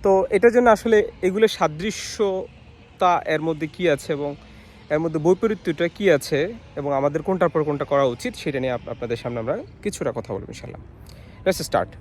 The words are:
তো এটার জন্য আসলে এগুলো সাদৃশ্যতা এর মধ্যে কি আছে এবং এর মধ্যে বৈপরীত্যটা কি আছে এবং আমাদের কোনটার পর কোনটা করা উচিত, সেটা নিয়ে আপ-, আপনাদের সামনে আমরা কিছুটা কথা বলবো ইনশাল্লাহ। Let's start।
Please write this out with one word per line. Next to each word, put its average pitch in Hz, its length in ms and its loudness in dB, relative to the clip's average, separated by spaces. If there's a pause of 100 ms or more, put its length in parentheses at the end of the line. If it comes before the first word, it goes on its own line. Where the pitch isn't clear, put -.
তো 190 280 4
এটার 214 220 4
জন্য 240 180 6
আসলে 214 400 4 (120)
এগুলো 196 260 2
সাদৃশ্যতা 185 1800 -2
এর 156 140 0
মধ্যে 160 260 -2
কি 170 240 0
আছে 147 220 0
এবং 143 220 -4 (560)
এর 151 80 2
মধ্যে 160 200 -2
বৈপরীত্যটা 180 680 0
কি 196 220 0
আছে 156 440 0 (220)
এবং 143 160 -4
আমাদের 147 300 0
কোনটার 180 260 0
পর 156 160 0
কোনটা 143 200 -2
করা 139 200 2
উচিত, 127 300 -2
সেটা 139 260 -4
নিয়ে 131 120 -2
আপ-, 120 180 -8
আপনাদের 117 260 -6
সামনে 120 240 -6
আমরা 135 180 -4 (240)
কিছুটা 170 320 -4
কথা 113 200 -8
বলবো - 140 -8
ইনশাল্লাহ। - 320 -14 (640)
Let's - 240 -2
start। 92 180 0 (140)